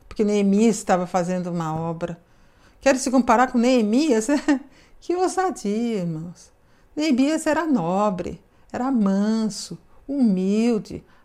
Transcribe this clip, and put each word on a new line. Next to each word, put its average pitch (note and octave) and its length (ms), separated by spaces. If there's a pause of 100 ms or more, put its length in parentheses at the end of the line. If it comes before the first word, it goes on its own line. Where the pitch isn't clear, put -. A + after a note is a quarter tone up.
porque - 160
Neemias G#3 540
estava F3+ 300
fazendo F3+ 420
uma E3 260
obra. E3+ 460 (580)
Quero C4 200
se C4 100
comparar B3 420
com B3+ 60
Neemias? A#3 720
<laughs> D4 80 (640)
Que - 160
ousadia, A#3+ 840
irmãos. E3 500 (440)
Neemias D4+ 520
era D#4 180
nobre, F#3+ 760 (320)
era B3 200
manso, G#3+ 840 (320)
humilde, G#3+ 960 (220)